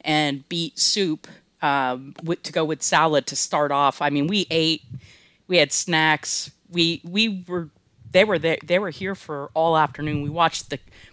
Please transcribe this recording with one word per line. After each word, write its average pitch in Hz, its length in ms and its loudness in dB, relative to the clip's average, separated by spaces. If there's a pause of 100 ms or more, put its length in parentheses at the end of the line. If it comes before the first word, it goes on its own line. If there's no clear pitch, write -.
and 147 460 -2
beet 170 300 -6
soup, 175 480 0 (360)
um, 135 600 -2
with, 165 200 -4
to - 100 -10
go 160 120 0
with 151 180 -4
salad 156 460 4
to 139 80 -8
start 147 360 0
off. 139 300 2
I 143 80 0
mean, 143 160 0
we 190 240 0
ate, 160 320 0 (680)
we 185 100 0
had 147 140 4
snacks. - 760 0 (200)
We, 170 340 0
we 190 440 -2
were, 175 200 -6 (420)
they 185 140 6
were 202 140 2
there, 156 260 0
they 175 140 2
were 202 120 -4
here 190 240 -8
for 147 400 -10
all 160 220 4
afternoon. 147 460 0
We 147 80 -6
watched 160 400 -2
the, 143 80 -6 (340)